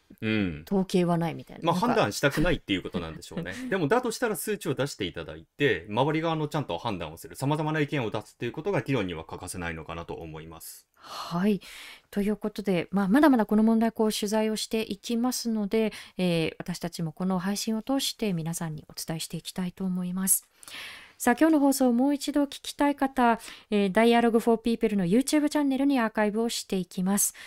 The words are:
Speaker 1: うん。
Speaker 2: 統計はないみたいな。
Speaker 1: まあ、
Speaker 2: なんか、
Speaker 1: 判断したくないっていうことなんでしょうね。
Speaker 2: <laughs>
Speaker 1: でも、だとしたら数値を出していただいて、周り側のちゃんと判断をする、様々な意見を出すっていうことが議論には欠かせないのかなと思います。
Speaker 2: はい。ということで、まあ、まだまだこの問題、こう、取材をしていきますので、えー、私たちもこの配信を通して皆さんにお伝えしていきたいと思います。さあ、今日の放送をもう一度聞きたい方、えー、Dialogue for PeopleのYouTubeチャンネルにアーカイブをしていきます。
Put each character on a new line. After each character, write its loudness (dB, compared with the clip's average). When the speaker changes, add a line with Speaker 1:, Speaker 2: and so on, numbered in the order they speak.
Speaker 1:
う -4
ん。 0
Speaker 2:
統 0
計 2
は 2
な 0
い -6
み -14
た -18
い -18
な。 -8
Speaker 1:
ま 2
あ、 2
Speaker 2:
な 0
ん -2
か、 2
Speaker 1:
判 2
断 2
し -8
た 2
く 0
な 2
い 0
っ -4
て -4
い 2
う -4
こ -10
と -6
な -6
ん -10
で -16
し -18
ょ -12
う -6
ね。 -8
Speaker 2:
<laughs> -10
Speaker 1:
で 0
も、 0
だ 4
と -2
し -8
た -2
ら -2
数 -4
値 -6
を -2
出 -2
し -12
て -4
い -6
た -10
だ -12
い -18
て、 0
周 0
り -2
側 -2
の -4
ち -8
ゃ -2
ん -6
と -4
判 -4
断 -8
を -16
す -16
る、 -16
様 0
々 -2
な -2
意 0
見 -2
を -2
出 -4
す -16
っ -20
て -6
い -6
う -6
こ -10
と -4
が 0
議 -2
論 0
に -6
は -10
欠 -14
か -14
せ -10
な -6
い -6
の -12
か -10
な -10
と -10
思 -12
い -16
ま -18
す。 -20
Speaker 2:
は -4
い。 4
と 0
い 0
う 0
こ -6
と -8
で、 0
ま 2
あ、 0
ま 6
だ 8
ま 6
だ 2
こ 2
の 6
問 4
題、 2
こ 0
う、 0
取 -4
材 0
を -4
し -6
て -2
い -8
き -4
ま 0
す -6
の -2
で、 0
え 2
ー、 -8
私 -8
た -8
ち -8
も -4
こ -4
の 0
配 -2
信 -4
を -4
通 -2
し -2
て -2
皆 -4
さ -6
ん -8
に -14
お -20
伝 -8
え -8
し -8
て -8
い -10
き -12
た -6
い -6
と -10
思 -2
い -6
ま -2
す。 0
さ 2
あ、 2
今 6
日 6
の 6
放 6
送 4
を 4
も 4
う 2
一 -4
度 4
聞 0
き -12
た 2
い 0
方、 2
え 2
ー、 0
Dialogue 6
for 4
People 0
の 2
YouTube 4
チ 0
ャ 2
ン 2
ネ 2
ル 2
に 4
ア 2
ー -6
カ 2
イ 2
ブ 0
を 0
し -6
て -2
い -4
き -6
ま 2
す。 0